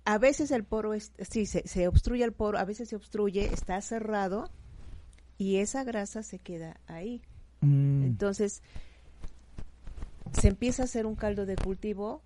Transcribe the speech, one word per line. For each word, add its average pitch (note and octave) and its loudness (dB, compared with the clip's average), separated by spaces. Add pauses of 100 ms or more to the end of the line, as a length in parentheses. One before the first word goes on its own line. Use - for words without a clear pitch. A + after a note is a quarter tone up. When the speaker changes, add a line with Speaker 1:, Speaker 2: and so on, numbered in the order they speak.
Speaker 1:
a G#3+ 4
veces C#4 4
el A#3 2
poro G#3+ -2
es, G#3+ -6 (160)
sí, G#3+ 0
se, F3+ -2
se F3+ 2
obstruye A#3+ 6
el A#3 0
poro, G#3 0
a F#3+ 0
veces G#3+ -8
se A3+ -8
obstruye, G3+ 0
está F#3+ -2
cerrado G#3+ -2 (880)
y G3 2
esa G#3+ 0
grasa A3 -6
se G3+ -12
queda E3 -10
ahí. G3 -10 (380)
Speaker 2:
Mm. C#3 6
Speaker 1:
Entonces, G3 0 (1700)
se - 8
empieza A#3+ 0
a - 0
hacer A#3 -2
un A3 -2
caldo G#3 -2
de F#3+ -2
cultivo G#3 -4